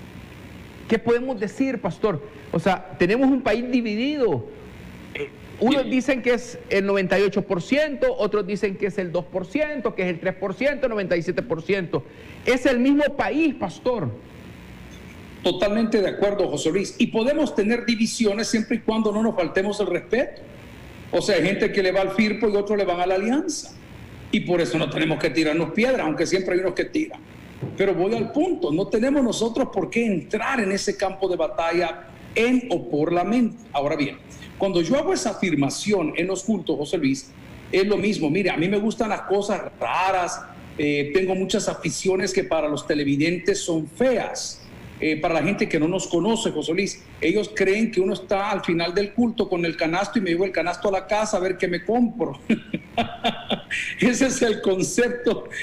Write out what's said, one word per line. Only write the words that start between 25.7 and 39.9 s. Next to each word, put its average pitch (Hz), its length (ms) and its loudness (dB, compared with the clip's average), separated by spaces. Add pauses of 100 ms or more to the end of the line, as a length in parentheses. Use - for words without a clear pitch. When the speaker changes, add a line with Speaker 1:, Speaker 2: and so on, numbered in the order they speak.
Speaker 2:
piedras, 226 300 2
aunque 156 240 0
siempre 185 300 0
hay 175 60 2
unos 185 120 0
que 175 120 -2
tiran. - 360 -4 (560)
Pero 196 160 4
voy 190 220 2
al 220 160 -2
punto, 311 400 2
no 180 160 2
tenemos 269 360 4
nosotros 233 480 0
por 185 180 0
qué 233 160 2
entrar 226 540 -2
en 196 120 2
ese 196 260 -2
campo 190 320 0
de 180 80 0
batalla 165 680 0 (260)
en 247 360 4
o 160 200 -2
por 156 240 2
la 175 100 4
mente. 226 320 2 (160)
Ahora 143 240 0
bien, 139 220 -2 (400)
cuando 185 240 2
yo 233 160 2
hago 349 160 2
esa 247 180 0
afirmación 160 840 0
en 175 100 0
los 190 160 -4
cultos, 175 320 0
José 147 220 -2
Luis, 135 340 0 (400)
es 190 160 4
lo 208 100 2
mismo. 170 320 0
Mire, 180 200 2
a 139 80 -2
mí 165 100 2
me 202 100 2
gustan 214 320 0
las 180 120 -2
cosas 196 400 0 (180)
raras, 175 640 0 (360)